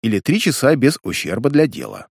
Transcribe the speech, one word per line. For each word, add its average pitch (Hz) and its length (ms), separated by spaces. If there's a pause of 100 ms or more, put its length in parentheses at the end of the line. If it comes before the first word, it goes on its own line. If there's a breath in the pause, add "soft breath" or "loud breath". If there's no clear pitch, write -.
или 107 180
три 202 200
часа 156 360
без 135 260
ущерба 95 480
для 147 160
дела. - 440